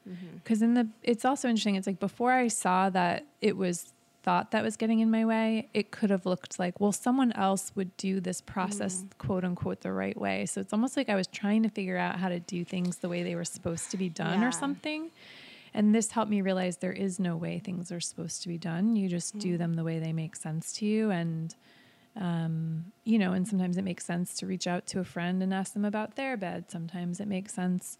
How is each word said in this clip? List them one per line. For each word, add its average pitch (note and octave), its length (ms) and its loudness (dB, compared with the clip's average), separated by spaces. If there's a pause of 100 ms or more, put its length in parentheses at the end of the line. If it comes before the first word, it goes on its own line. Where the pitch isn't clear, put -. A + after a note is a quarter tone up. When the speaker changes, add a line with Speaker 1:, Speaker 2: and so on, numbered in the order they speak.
Speaker 1:
Mm-hmm. F3 360 -12
Speaker 2:
'Cause A3 180 4
in A#3 120 6
the, A#3+ 140 4 (140)
it's A#3 220 2
also C4+ 240 2
interesting. G#3+ 260 2
It's F#3+ 120 -2
like F#3+ 140 -2
before A#3 320 2
I B3+ 160 6
saw F#3 420 4
that F3+ 360 2 (140)
it G#3+ 160 4
was F3+ 360 -2 (300)
thought F#3 300 2
that G#3+ 120 4
was A3 120 0
getting A3 240 4
in A3+ 100 6
my A3+ 140 4
way, A3 500 2
it G#3 180 0
could G3+ 180 2
have F#3+ 160 4
looked - 320 -2
like, F3+ 220 -2
well, G#3 120 4
someone B3 400 4
else G3 440 2
would F#3 200 -4
do F#3+ 240 0
this F3+ 200 -4
process, G3 640 -4
Speaker 1:
Mm. - 140 -20
Speaker 2:
quote F#3 260 -2
unquote, F#3 380 -2
the F#3 100 -4
right - 260 -2
way. G3 280 0
So - 140 -4
it's G3 120 -6
almost A3+ 240 0
like C#4 120 0
I G#3+ 60 2
was F#3 140 2
trying G#3 340 2
to A3+ 60 4
figure F#3 280 -4
out F3+ 220 0
how F#3 100 0
to F3 120 -2
do F3 240 -6
things F3+ 340 -2
the F3+ 100 -4
way F3 140 -2
they F3 140 -2
were E3+ 80 -4
supposed - 480 -6
to - 40 -4
be F#3 120 -2
done E3+ 340 0
or A#3+ 40 2
Speaker 1:
Yeah. B3+ 40 2
Speaker 2:
something. D4+ 600 -4 (640)
And G#3+ 200 4
this A3+ 160 2
helped G#3+ 200 0
me G#3 100 2
realize F#3 380 0
there F#3 140 -2
is F#3+ 280 -2
no E3+ 160 0
way E3+ 240 -4
things F3+ 320 -6
are E3+ 80 -6
supposed E3 420 -8
to - 60 -10
be E3+ 100 -6
done. F#3 380 0
You G3 120 2
just F3 300 -4
do F#3 160 0
Speaker 1:
Mm. E3+ 40 0
Speaker 2:
them E3+ 160 0
the E3 100 0
way E3 160 0
they D#3+ 120 -2
make D#3+ 220 -4
sense D#3+ 440 -6
to G#3 80 -2
you. G#3+ 260 2
And, E3 420 -2 (640)
um, E3 760 -2 (120)
you A3+ 140 6
know, F#3 140 4
and F#3 140 2
sometimes F#3 300 2
it F#3+ 60 0
makes F3+ 220 -4
sense F3 340 -2
to F#3 80 -6
reach F#3 200 -2
out F3+ 220 -2
to F#3+ 120 -2
a F3+ 40 -2
friend F3+ 380 -2
and F#3+ 100 2
ask F#3+ 200 -2
them G#3 120 -2
about G#3+ 320 -2
their C4+ 200 -2
bed. F3 340 -6
Sometimes F3 500 -6
it G3+ 80 -4
makes G3 240 -4
sense F3+ 480 -2